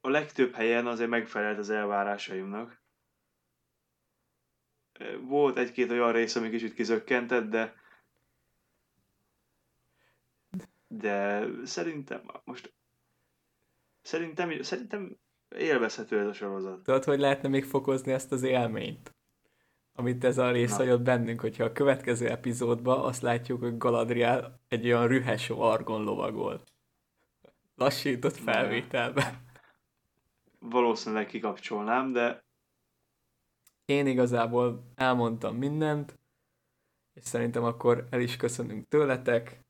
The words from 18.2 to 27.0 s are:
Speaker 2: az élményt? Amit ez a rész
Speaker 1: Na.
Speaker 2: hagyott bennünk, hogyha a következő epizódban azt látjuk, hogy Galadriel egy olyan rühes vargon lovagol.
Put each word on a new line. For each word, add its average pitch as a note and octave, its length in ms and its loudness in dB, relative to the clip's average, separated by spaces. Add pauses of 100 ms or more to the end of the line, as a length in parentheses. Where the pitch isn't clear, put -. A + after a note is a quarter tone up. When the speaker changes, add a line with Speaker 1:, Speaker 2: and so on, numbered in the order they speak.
Speaker 2:
az B2+ 100 -2
élményt? B2 720 -2 (840)
Amit B2 260 -2
ez B2 140 4
a B2+ 120 4
rész A#2+ 200 4
Speaker 1:
Na. - 60 -2
Speaker 2:
hagyott B2+ 260 4
bennünk, A#2+ 380 2
hogyha A2+ 240 -2
a A2+ 80 0
következő B2 560 2
epizódban A#2+ 760 0
azt B2 180 -2
látjuk, B2 380 0
hogy A#2+ 180 -4
Galadriel A#2 880 2
egy A#2+ 180 -2
olyan A#2+ 220 6
rühes B2 400 2
vargon A2 560 2
lovagol. G#2 580 -4 (1120)